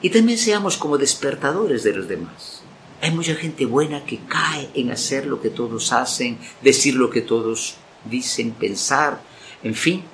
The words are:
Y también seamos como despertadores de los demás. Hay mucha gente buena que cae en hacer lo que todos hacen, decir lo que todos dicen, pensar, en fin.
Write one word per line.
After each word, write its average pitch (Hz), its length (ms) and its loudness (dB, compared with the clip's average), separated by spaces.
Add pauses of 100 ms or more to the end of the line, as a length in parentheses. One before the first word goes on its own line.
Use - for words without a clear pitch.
Y 180 80 2
también 226 280 6
seamos 208 400 2
como 147 200 0
despertadores 143 840 0
de 107 100 4
los 95 140 -6
demás. - 540 -10 (400)
Hay 160 100 2
mucha 165 240 0
gente 156 300 -4
buena 143 400 0
que - 220 -8
cae 156 460 -2
en 123 160 0
hacer - 360 -4
lo 131 160 -4
que 113 80 0
todos 113 420 -4
hacen, 123 460 0 (240)
decir 135 340 6
lo 127 140 4
que 117 120 0
todos 113 540 -2 (300)
dicen, 117 460 -4
pensar, 135 680 0 (440)
en 110 120 -4
fin. 180 280 0 (100)